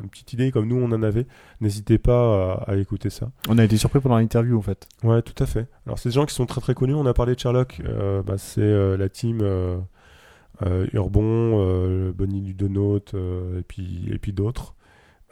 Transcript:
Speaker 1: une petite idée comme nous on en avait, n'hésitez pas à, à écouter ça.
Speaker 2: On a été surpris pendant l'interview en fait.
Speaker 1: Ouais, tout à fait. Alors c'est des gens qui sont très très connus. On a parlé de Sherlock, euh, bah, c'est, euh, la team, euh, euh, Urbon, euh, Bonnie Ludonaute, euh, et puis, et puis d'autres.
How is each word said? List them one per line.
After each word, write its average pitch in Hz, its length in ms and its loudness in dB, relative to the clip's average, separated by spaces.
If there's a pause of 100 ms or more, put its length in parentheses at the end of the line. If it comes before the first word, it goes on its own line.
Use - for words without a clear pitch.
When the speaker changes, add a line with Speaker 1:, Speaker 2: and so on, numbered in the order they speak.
Speaker 1:
une 101 80 -14
petite - 240 -16
idée 127 180 0
comme 110 160 0
nous 123 80 0
on 123 160 0
en 110 100 0
avait, 110 240 0 (360)
n'hésitez 107 340 2
pas 107 600 4
à, - 160 -6
à 98 40 2
écouter 98 320 -2
ça. 117 220 -8 (180)
Speaker 2:
On 113 80 4
a 113 80 8
été 107 140 4
surpris - 220 2
pendant 123 180 4
l'interview 117 400 2
en - 20 0
fait. 95 260 -6 (160)
Speaker 1:
Ouais, 117 200 4
tout - 200 -6
à 131 40 2
fait. 113 200 -4 (200)
Alors - 120 -8
c'est 123 120 -4
des 117 40 -4
gens 143 120 2
qui - 80 -10
sont 123 100 -2
très 117 160 -6
très 127 140 -2
connus. 131 180 0
On 147 140 0
a 123 80 2
parlé 123 200 2
de - 60 -4
Sherlock, 127 460 -2
euh, 98 360 -2
bah, 98 140 -4
c'est, - 240 -6
euh, 98 380 4
la 98 100 -2
team, 117 320 -4
euh, 92 380 -2 (840)
euh, 92 300 0
Urbon, 101 300 0 (360)
euh, 92 540 0
Bonnie 98 300 -2
Ludonaute, 98 720 -2
euh, 90 460 -6
et - 20 -8
puis, 92 500 -10
et 101 60 -4
puis 101 160 -6
d'autres. 101 400 -4 (580)